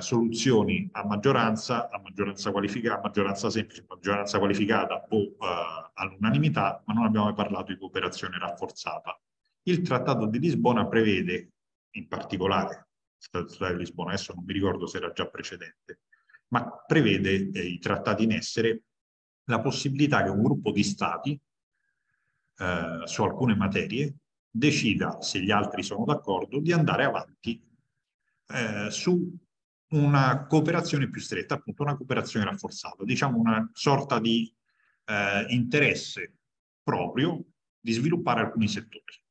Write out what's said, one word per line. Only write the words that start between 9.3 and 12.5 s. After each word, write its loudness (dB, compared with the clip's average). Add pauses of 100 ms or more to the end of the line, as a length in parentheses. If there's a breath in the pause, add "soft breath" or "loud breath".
Il 2
Trattato 0
di 0
Lisbona 4
prevede, 2 (400)
in -12
particolare, -2 (340)